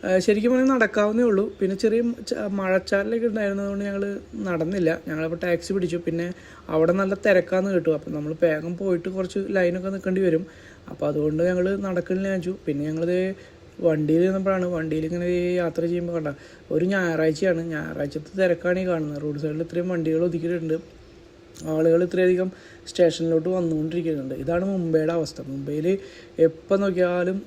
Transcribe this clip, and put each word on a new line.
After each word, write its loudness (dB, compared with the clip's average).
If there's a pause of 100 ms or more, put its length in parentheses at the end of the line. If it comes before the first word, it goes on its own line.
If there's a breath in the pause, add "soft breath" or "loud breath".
ആഹ്, 4
ശരിക്കും 4
പറഞ്ഞാൽ 4
നടക്കാവുന്നേ 2
ഉള്ളൂ. 2 (140)
പിന്നെ 0
ചെറിയ 2
മ-, -8 (100)
ച-, -4 (220)
മഴച്ചാറലൊക്കെ 0
ഉണ്ടായിരുന്നതുകൊണ്ട് -4
ഞങ്ങൾ -4 (460)
നടന്നില്ല. 0 (180)
ഞങ്ങളപ്പോൾ -4
ടാക്സി 0
പിടിച്ചു. -2
പിന്നെ -2 (480 loud breath)
അവിടെ 4
നല്ല 0 (120)
തിരക്കാന്ന് 2
കേട്ടു. 2
അപ്പം -10
നമ്മൾ -6 (140)
വേഗം 0 (100)
പോയിട്ട് -2
കുറച്ച് -4 (160)
ലൈനൊക്കെ 0
നിൽക്കേണ്ടി 0
വരും. 2 (480 loud breath)
അപ്പോൾ -4
അതുകൊണ്ട് 0
ഞങ്ങൾ 0 (200)
നടക്കണില്ല -2
വെച്ചു. -4 (120)
പിന്നെ -2
ഞങ്ങളിത് 0 (680 loud breath)
വണ്ടിയിൽ 4
ഇരുന്നപ്പോഴാണ്, 2
വണ്ടിയിൽ -2
ഇങ്ങനെ -4 (360)
യാത്ര -2
ചെയ്യുമ്പോൾ -2
കണ്ട -2 (440 loud breath)
ഒരു 2
ഞായറാഴ്ചയാണ്, 2 (100)
ഞായറാഴ്ചത്തെ -6
തിരക്കാണ് 2
ഈ -2
കാണുന്നത്. -2
റോഡ് -4
സൈഡിൽ -4
ഇത്രയും -4
വണ്ടികൾ 0
ഒതുക്കിയിട്ടുണ്ട്, -2 (1000)
ആളുകൾ 6
ഇത്രയധികം 2 (420 loud breath)
സ്റ്റേഷനിലോട്ട് 2
വന്നുകൊണ്ടിരിക്കുന്നുണ്ട്. -2 (100)
ഇതാണ് 0
മുംബൈയുടെ 2
അവസ്ഥ. -4 (140)
മുംബൈയിൽ -4 (580 loud breath)
എപ്പോൾ 2
നോക്കിയാലും 2